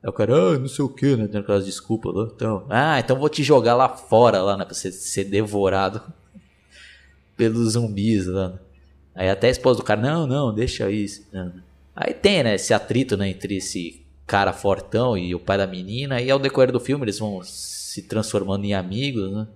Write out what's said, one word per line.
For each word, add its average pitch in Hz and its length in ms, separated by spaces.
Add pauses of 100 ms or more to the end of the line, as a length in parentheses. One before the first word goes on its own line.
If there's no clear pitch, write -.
Aí 120 80
o - 20
cara, 117 220
"Ah, 170 240
não 131 100
sei 143 160
o 127 40
quê", 135 280
né? 110 100
Dando 101 160
aquelas 101 220
desculpas - 500
lá. 110 200
Então, 110 340
"Ah, 139 320
então 131 180
vou 151 100
te 151 140
jogar 123 320
lá 127 140
fora, 110 540
lá, 98 140
né? 95 80
Pra - 100
você 92 180
ser - 320
devorado 98 800 (1300)
pelos 113 360
zumbis 104 540
lá." 92 320 (560)
Aí 92 160
até 117 180
a - 20
esposa 127 280
do 98 60
cara, 107 160
"Não, 151 260
não, 131 280
deixa 110 360
isso." 104 360 (680)
Aí - 160
tem, 196 300
né, 110 140
esse - 180
atrito, 113 420
né, 98 140
entre 95 260
esse - 500 (200)
cara 98 260
fortão 107 640
e 90 180
o 85 40
pai 98 180
da 98 100
menina. 110 540
E 127 100
ao 139 80
decorrer 135 340
do 123 80
filme 139 240
eles 101 140
vão 104 240
se - 600
transformando 101 640
em 101 100
amigos, 98 580
né? 107 240